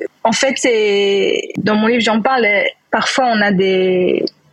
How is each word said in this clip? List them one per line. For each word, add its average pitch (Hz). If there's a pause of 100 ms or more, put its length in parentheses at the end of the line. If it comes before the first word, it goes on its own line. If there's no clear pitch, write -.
(260)
en 226
fait, 269
c'est, 202
dans 214
mon 214
livre, 240
j'en 220
parle, 254 (460)
parfois 247
on 220
a 208
des, 185 (280)